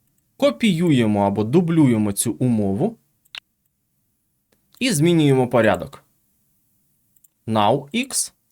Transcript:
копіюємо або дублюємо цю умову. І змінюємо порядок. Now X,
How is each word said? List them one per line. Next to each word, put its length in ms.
копіюємо 920
або 180
дублюємо 680
цю 200
умову. 640
І 120
змінюємо 580
порядок. 560
Now 600
X, 260